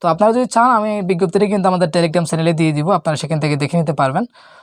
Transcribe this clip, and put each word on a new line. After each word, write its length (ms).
তো 60
আপনারা 260
যদি 120
চান 260
আমি 300
বিজ্ঞপ্তিটি 460
কিন্তু 200
আমাদের 220
Telegram 360
চ্যানেলে 280
দিয়ে 180
দিব, 200
আপনারা 260
সেখান 220
থেকে 160
দেখে 220
নিতে 160
পারবেন। 320